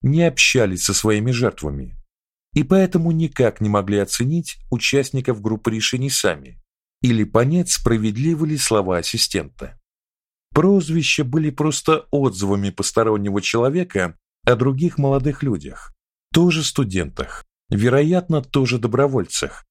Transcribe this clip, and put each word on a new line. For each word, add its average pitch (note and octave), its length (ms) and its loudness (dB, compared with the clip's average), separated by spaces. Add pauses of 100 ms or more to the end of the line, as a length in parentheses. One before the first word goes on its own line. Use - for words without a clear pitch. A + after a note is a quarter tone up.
не D3+ 220 4
общались A2 600 2
со G2+ 100 0
своими G#2+ 380 0
жертвами D2+ 640 -4 (580)
и D3 100 2
поэтому F3+ 480 2
никак D#3 500 0
не G#2+ 80 0
могли G2+ 300 2
оценить C#3 580 -2 (140)
участников B2+ 680 -2
группы G#2+ 300 -2
решений B2 400 -2
сами D2 500 -4 (420)
или A2+ 220 2
понять, D3 460 2
справедливы A#2 760 0
ли D3+ 100 -2
слова G2 400 0
ассистента. - 840 -4 (720)
Прозвища D#3+ 720 2
были D3 280 -2
просто D3+ 580 0
отзывами G2+ 600 0
постороннего G2+ 680 0
человека A#2 800 -2 (280)
о A#2+ 100 4
других C3+ 420 0
молодых C#3 460 0
людях, - 500 -6 (400)
тоже E3 300 4
студентах, F#2 800 -4 (240)
вероятно, D3 720 2
тоже B2+ 380 0
добровольцах B2 920 -2